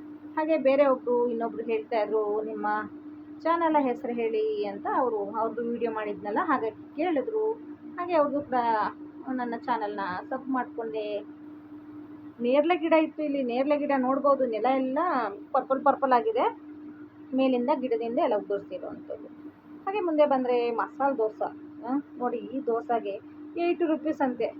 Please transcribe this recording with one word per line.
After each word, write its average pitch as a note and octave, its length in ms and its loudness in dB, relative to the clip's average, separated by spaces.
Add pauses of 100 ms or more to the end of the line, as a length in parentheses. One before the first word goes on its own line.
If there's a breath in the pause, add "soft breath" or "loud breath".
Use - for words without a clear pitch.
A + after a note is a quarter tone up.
(360)
ಹಾಗೆ D#4 200 2
ಬೇರೆ C#4 300 6
ಒಬ್ರು, B3 400 2
ಇನ್ನೊಬ್ರು A3+ 360 -4
ಹೇಳ್ತಾ A3+ 400 0
ಇದ್ರು, G#3 400 0
"ನಿಮ್ಮ G#3+ 240 -4 (760)
ಚಾನಲ್ D#4+ 420 4
ಹೆಸರು A#3+ 300 -2
ಹೇಳಿ" G#4 540 0
ಅಂತ G4 280 -6
ಅವರು, G#3 360 2
ಅವ್ರದ್ದು A3+ 320 -2
ವಿಡಿಯೋ A#3 300 -2
ಮಾಡಿದ್ನಲ್ಲ, G#3 500 -4
ಹಾಗೆ A3+ 280 2
ಕೇಳಿದ್ರು. F#4 840 -2 (460)
ಹಾಗೆ F4 160 -2
ಅವ್ರದ್ದು C#4+ 280 4
ಕೂಡ B3+ 120 -4 (800)
ನನ್ನ A#3+ 240 -2
ಚಾನಲ್ನ G#3+ 440 -2 (300)
ಸಬ್ C4 180 -6
ಮಾಡ್ಕೊಂಡೆ. A3 840 -4 (1040)
ನೇರಳೆ C#4+ 360 4
ಗಿಡ D#4 160 0
ಇತ್ತು D#4 300 4
ಇಲ್ಲಿ, C#4+ 200 0
ನೇರಳೆ C4+ 360 2
ಗಿಡ C#4+ 180 0
ನೋಡ್ಬೋದು, C4+ 500 4
ನೆಲ A3 280 0
ಎಲ್ಲ C4 240 0 (540)
ಪರ್ಪಲ್ C4+ 320 2
ಪರ್ಪಲ್ C#4 280 4
ಆಗಿದೆ, C4+ 460 2 (760)
ಮೇಲಿಂದ C4 400 4
ಗಿಡದಿಂದ A#3 440 0
ಎಲ್ಲ C#4 180 4
ಉದುರ್ಸಿರೋವಂಥದ್ದು. - 920 -6 (600)
ಹಾಗೆ G4 140 0
ಮುಂದೆ D4+ 260 6
ಬಂದರೆ B3 440 2
ಮಸಾಲೆ C4+ 480 0
ದೋಸೆ, - 680 -4
ಆ, B3+ 100 0 (220)
ನೋಡಿ B3 180 -2
ಈ A#3 300 -6
ದೋಸೆಗೆ A3+ 540 -2 (380)
ಏಯ್ಟಿ F4 260 2
ರುಪೀಸ್ D4+ 360 0
ಅಂತೆ. B3 400 0